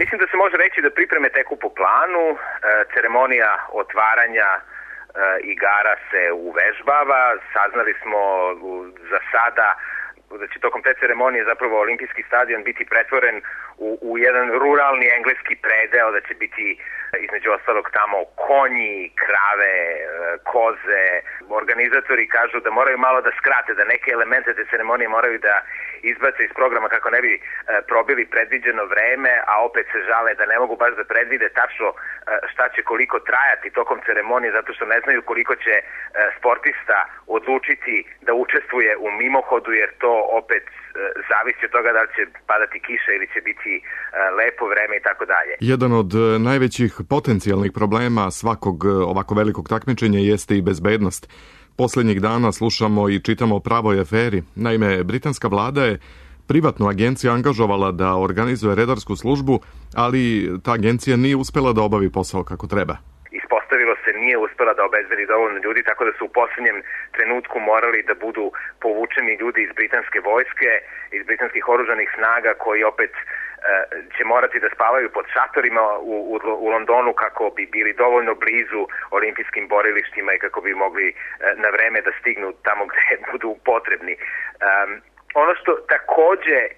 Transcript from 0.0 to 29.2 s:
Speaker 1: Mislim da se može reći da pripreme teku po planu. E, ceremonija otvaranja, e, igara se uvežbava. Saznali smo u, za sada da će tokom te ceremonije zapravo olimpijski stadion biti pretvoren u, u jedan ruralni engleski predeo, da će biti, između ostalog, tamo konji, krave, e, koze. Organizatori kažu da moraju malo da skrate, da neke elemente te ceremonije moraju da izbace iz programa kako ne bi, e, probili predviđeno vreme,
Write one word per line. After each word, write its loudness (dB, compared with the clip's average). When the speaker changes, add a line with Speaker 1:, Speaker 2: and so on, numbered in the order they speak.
Speaker 1:
Mislim -2
da 2
se -2
može 2
reći 0
da 2
pripreme 2
teku -2
po -4
planu. 2
E, -6
ceremonija 2
otvaranja, 2
e, -4
igara 2
se 0
uvežbava. 2
Saznali 0
smo -2
u, -8
za -2
sada 2
da -10
će -12
tokom -2
te 2
ceremonije 0
zapravo -2
olimpijski -2
stadion 0
biti -6
pretvoren 2
u, -4
u -4
jedan 4
ruralni 4
engleski -2
predeo, 2
da -2
će -10
biti, -6
između -4
ostalog, 0
tamo 2
konji, 2
krave, 2
e, -6
koze. 2
Organizatori 0
kažu 0
da -2
moraju 4
malo 4
da 0
skrate, 0
da 2
neke -4
elemente 0
te -4
ceremonije 0
moraju 2
da 4
izbace 0
iz -4
programa 2
kako 0
ne 2
bi, 2
e, -4
probili 2
predviđeno 0
vreme, 2